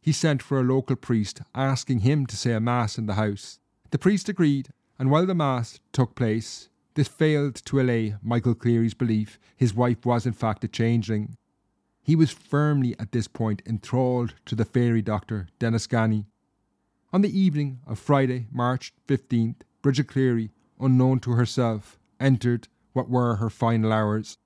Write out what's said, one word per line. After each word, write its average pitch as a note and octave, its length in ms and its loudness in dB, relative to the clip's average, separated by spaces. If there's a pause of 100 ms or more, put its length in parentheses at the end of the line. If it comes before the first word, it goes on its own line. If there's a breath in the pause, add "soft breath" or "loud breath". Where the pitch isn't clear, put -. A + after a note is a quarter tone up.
he D#3 100 0
sent C#3+ 300 0
for C3+ 180 -2
a B2+ 40 2
local C3 320 0
priest G#2+ 440 -4 (140)
asking C3 460 -2
him C3+ 260 2
to - 100 -12
say A#2+ 160 -2
a A2 80 0
mass A#2 380 -2
in A2 80 -6
the G2+ 80 -4
house. G#2 440 -4 (320)
The C3 80 -2
priest G3 300 0
agreed, D3 400 0 (300)
and C3 120 0
while D#3+ 160 4
the F#3 80 0
mass C3+ 460 -2 (120)
took B2+ 220 0
place, A2+ 540 -4 (260)
this D3 140 0
failed D3 460 0 (100)
to C3+ 160 0
allay A2+ 420 0
Michael A2+ 320 0
Cleary's A#2 400 0
belief A2 440 -2 (180 soft breath)
his A2+ 180 0
wife B2 300 0
was - 220 0
in A#2 60 -2
fact A2 320 -4
a A2 40 -6
changeling. A2+ 680 -2 (680)
He D#3+ 120 2
was D#3 160 4
firmly C#3+ 680 -2
at A2 140 -10
this A2+ 160 -2
point G#2+ 380 -4
enthralled B2 680 -2 (120)
to A2 100 -6
the A2 80 0
fairy A#2 380 0
doctor, G2+ 460 -6 (100)
Dennis A2+ 280 -2
Ganny. A2 400 0 (840)
On F#3+ 100 4
the G3 160 0
evening D3 480 0
of A#2 120 -6
Friday, B2+ 520 2
March B2 420 -2 (140)
fifteenth, A#2+ 560 -2 (200)
Bridget C#3 260 2
Cleary, A#2+ 420 -2 (300)
unknown B2+ 400 4
to B2 120 -4
herself, A#2 680 -2 (200)
entered A#2+ 480 2 (260)
what B2+ 160 -4
were A#2+ 280 2
her A2 140 -2
final A2+ 420 0
hours. G#2+ 540 -2